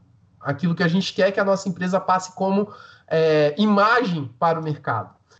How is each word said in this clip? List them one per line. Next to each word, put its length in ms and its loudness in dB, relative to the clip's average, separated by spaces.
Aquilo 340 -2
que 80 -2
a 60 2
gente 240 0
quer 180 2
que 80 -4
a 60 2
nossa 240 0
empresa 320 -2
passe 340 -2
como, 380 -2
é, 520 2
imagem 800 2
para 200 0
o 60 -8
mercado. 460 -6